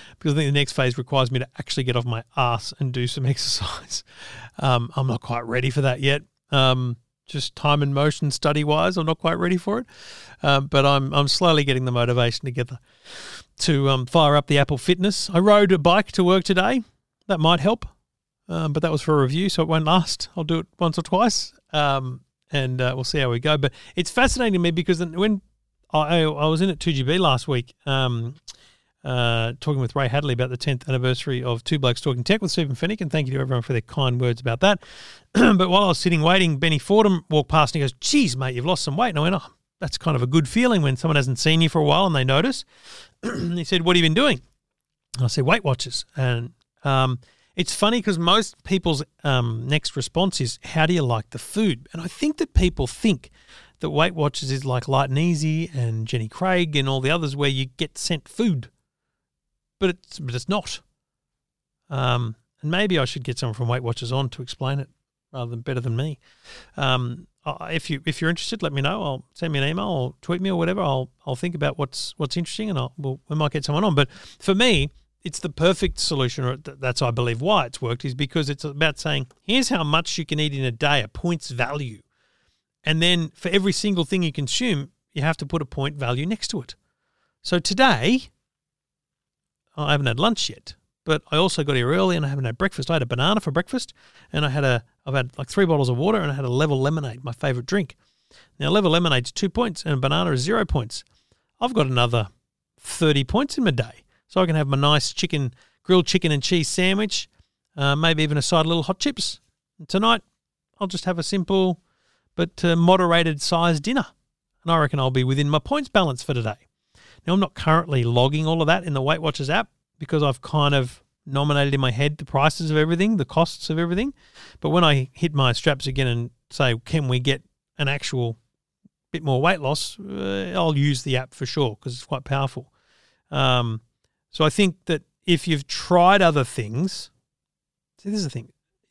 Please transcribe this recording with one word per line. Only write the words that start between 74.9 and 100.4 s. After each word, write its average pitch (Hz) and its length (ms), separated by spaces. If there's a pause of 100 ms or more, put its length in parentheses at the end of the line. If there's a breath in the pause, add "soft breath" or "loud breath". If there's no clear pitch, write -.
it's - 160
the 175 100
perfect 180 520
solution, 131 440
or 127 120
th-, 139 240
that's, 127 200
I 123 120
believe, 120 280
why 170 260
it's - 140
worked, 120 240
is 127 120
because 147 340
it's 139 140
about 147 340
saying, 143 300 (140)
"Here's 247 260
how 175 160
much 151 340
you 160 80
can 151 140
eat 151 140
in 135 100
a 123 80
day, 143 300
a 107 60
points - 420
value." 123 520 (800)
And 160 180
then 170 340
for - 160
every 196 220
single 190 320
thing 185 200
you 151 80
consume, 151 580 (220)
you 139 100
have 160 140
to 151 100
put 160 160
a 135 40
point 147 300
value 131 300
next 214 220
to 175 140
it. - 120 (680)
So 180 160
today, 202 720 (1500)
I 147 160
haven't 143 140
had 117 120
lunch 214 300
yet, - 260 (300)
but 156 260
I 151 60
also 175 260
got 139 140
here 123 120
early 180 280
and 156 80
I 139 40
haven't 135 180
had 117 120
breakfast. 190 320
I 165 40
had 147 80
a 123 40
banana 151 340
for 160 100
breakfast, 180 420 (400 soft breath)
and 151 120
I 143 40
had 139 160
a, 123 200 (220)
I've 135 80
had, 127 240
like, 139 100
three 196 180
bottles 147 220
of 123 80
water, 202 220
and 151 140
I - 20
had 139 100
a 123 40
Level 135 320
lemonade, 135 420
my 123 100
favourite 123 340
drink. 190 300 (600 soft breath)
Now, 143 120
Level 196 200
lemonade's 160 400
two - 180
points 220 360
and 156 100
a - 20
banana 151 360
is 127 80